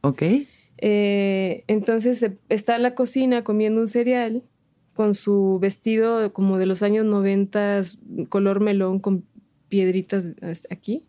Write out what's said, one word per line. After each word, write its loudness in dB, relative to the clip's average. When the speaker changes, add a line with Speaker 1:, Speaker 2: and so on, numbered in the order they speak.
Speaker 1:
Ok. 0
Speaker 2:
Eh, 0
entonces, 0
eh, -2
está 0
en -2
la 0
cocina 0
comiendo 0
un 0
cereal -2
con 2
su 2
vestido 0
como 0
de 2
los 0
años 2
noventas, 0
color 2
melón 0
con -2
piedritas -2
hasta -12
aquí. -8